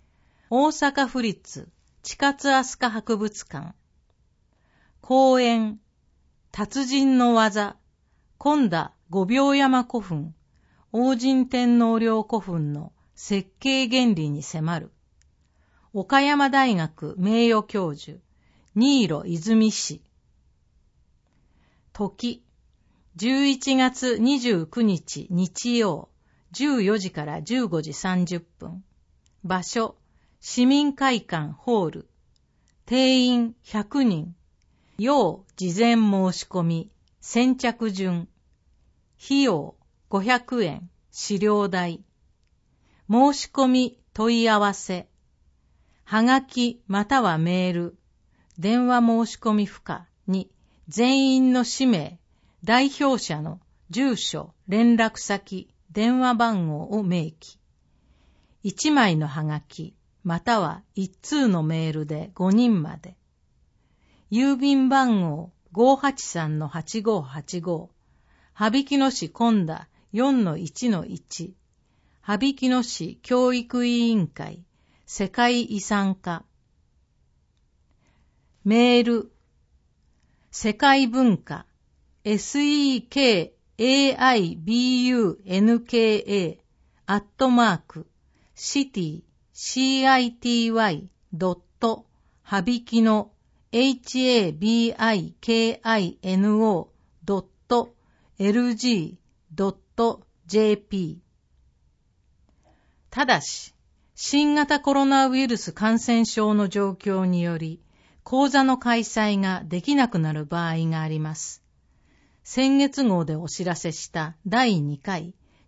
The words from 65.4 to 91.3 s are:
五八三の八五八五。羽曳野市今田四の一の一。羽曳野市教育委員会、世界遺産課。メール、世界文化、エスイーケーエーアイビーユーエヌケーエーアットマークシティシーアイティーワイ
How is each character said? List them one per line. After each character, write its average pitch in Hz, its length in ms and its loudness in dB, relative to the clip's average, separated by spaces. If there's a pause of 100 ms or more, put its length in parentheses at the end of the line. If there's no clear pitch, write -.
五 240 260 4
八 269 300 -4
三 156 320 -4
の 156 80 -4
八 165 340 -8
五 202 220 -2
八 143 380 -12
五。 170 300 -8 (640)
羽 220 280 0
曳 277 180 -2
野 269 140 2
市 160 180 -8
今 226 340 2
田 160 240 -10 (240)
四 247 320 2
の 160 120 -2
一 185 320 -6
の 180 180 -2
一。 - 480 -14 (640)
羽 262 340 -2
曳 254 140 -2
野 254 140 2
市 - 400 -10
教 247 320 2
育 240 320 -2
委 233 240 2
員 202 160 2
会、 170 380 -16 (420)
世 196 220 -6
界 240 340 0
遺 208 180 -8
産 196 360 -2
課。 170 280 -10 (2250)
メ 240 340 4
ー 240 60 4
ル、 233 280 -2 (1160)
世 214 240 -4
界 269 320 4
文 233 320 2
化、 - 260 -14 (600)
エ 208 120 0
ス 285 240 -4
イ 294 360 2
ー - 120 -10
ケ 233 460 2 (240)
ー - 40 -2
エ 269 280 4
ー - 100 -6
ア 254 140 4
イ 175 220 0
ビ 247 480 0
ー - 20 0
ユ 240 240 2
ー - 60 -8 (100)
エ 190 160 -2
ヌ 233 180 4
ケ 226 360 2
ー - 100 -4
エ 190 320 -4
ー - 0 - (480)
ア 202 120 -2
ッ 202 60 -6 (140)
ト 262 100 2
マ 240 240 4
ー 160 60 -2
ク - 280 -18 (480)
シ - 360 -4
テ 196 100 -6
ィ 160 220 -6 (320)
シ 262 480 -2
ー 269 100 6
ア 262 60 6
イ 240 140 -2
テ 240 160 -8
ィ 233 180 2
ー 226 60 -2
ワ 220 180 2
イ 160 180 -8 (240)